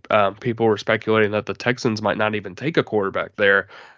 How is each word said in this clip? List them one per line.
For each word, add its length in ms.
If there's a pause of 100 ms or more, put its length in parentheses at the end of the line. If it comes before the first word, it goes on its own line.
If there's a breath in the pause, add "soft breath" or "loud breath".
(100)
um, 240
people 320
were 120
speculating 520
that 160
the 80
Texans 480
might 160
not 160
even 220
take 200
a 60
quarterback 540
there 320 (300 loud breath)